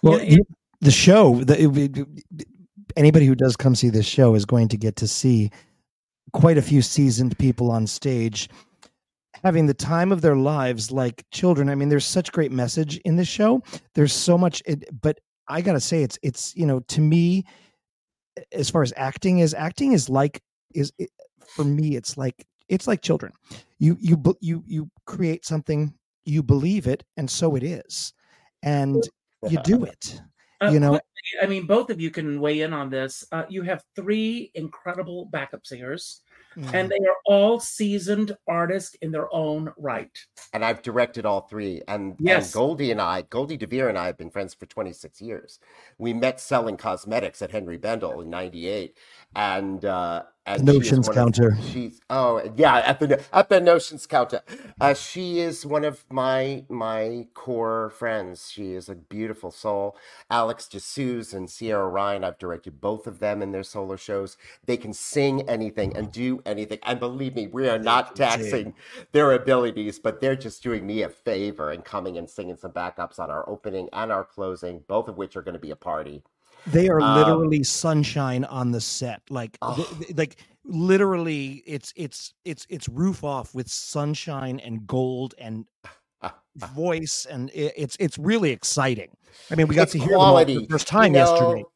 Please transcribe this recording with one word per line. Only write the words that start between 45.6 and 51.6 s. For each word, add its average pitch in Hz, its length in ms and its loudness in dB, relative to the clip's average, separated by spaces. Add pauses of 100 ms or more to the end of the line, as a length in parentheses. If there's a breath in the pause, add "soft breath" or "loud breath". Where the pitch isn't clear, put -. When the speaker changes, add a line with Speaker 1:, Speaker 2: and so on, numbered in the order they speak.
Speaker 3:
We 117 140 -4
met 123 280 -2
selling 113 360 -2
cosmetics 104 640 -6
at 92 120 -10
Henry 92 240 -8
Bendel 92 440 -6
in 82 100 -12
ninety-eight. 90 680 -10 (400 soft breath)
And, 98 480 -4
uh, 87 400 -4 (200)
and 104 220 0
Speaker 1:
The 143 60 10
Speaker 3:
she 143 60 8
is 120 120 2
Speaker 1:
Notions 127 180 4
Speaker 3:
one 107 100 2
of, 120 40 4
Speaker 1:
counter. 117 340 4 (140)